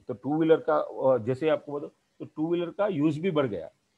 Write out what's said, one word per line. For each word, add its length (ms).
तो 60
two 240
wheeler 200
का, 200
अ, 400
जैसे 320
आपको 220
बताओ, 180
तो 60
टू 260
wheeler 200
का 160
यूज़ 320
भी 120
बढ़ 160
गया। 200